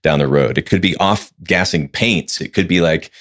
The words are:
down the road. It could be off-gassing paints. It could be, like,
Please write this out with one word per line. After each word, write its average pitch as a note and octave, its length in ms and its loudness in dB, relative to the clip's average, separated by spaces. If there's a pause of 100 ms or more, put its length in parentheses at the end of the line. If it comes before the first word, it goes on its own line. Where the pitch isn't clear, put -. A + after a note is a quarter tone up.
down D2+ 180 2
the C#2+ 100 0
road. C2+ 280 0
It - 80 -2
could F#2+ 160 0
be F#2 140 0
off-gassing - 920 -2
paints. A2 500 -2
It - 140 -10
could F#2 160 0
be, F2+ 100 2
like, D#2+ 420 0